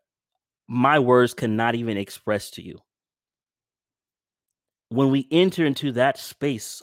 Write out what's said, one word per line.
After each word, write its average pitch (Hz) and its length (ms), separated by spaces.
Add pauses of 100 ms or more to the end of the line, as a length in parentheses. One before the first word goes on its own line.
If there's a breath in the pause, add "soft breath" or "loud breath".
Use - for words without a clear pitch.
(680)
my 131 320
words 123 360
cannot 117 400
even 117 240
express 101 520
to - 120
you. - 160 (2000)
When 131 220
we 135 200
enter 175 360
into 139 260
that 127 240
space - 680